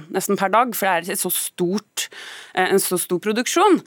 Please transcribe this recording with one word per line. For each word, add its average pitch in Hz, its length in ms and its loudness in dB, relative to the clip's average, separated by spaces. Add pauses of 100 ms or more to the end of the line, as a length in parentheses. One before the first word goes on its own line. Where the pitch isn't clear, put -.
(120)
nesten 190 260 -2
per 190 120 0
dag, 226 260 2
for 202 100 -2
det 175 240 0
er - 40 -4
et - 60 -4
så 180 120 -2
stort, - 760 -4 (480)
eh, 185 160 2
en 190 80 4
så 180 200 -2
stor 175 200 -2
produksjon. 254 680 2